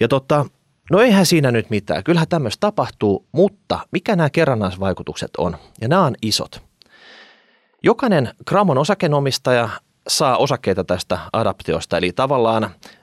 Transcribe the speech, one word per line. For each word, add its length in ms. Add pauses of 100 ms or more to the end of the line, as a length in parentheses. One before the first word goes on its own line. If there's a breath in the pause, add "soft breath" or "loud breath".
Ja, 80
tota, 380 (440)
no 100
eihän 260
siinä 240
nyt 200
mitään, 340
kyllähän 240
tämmöistä 320
tapahtuu, 720
mutta 460 (140)
mikä 240
nämä 140
kerrannaisvaikutukset 1080
on? 180 (240 soft breath)
Ja 80
nämä 160
on 180
isot. 400 (1200 soft breath)
Jokainen 480 (160)
Kramon 320
osakenomistaja 880 (400)
saa 280
osakkeita 480
tästä 340 (140)
adaptiosta. 680
Eli 140
tavallaan 580 (320 loud breath)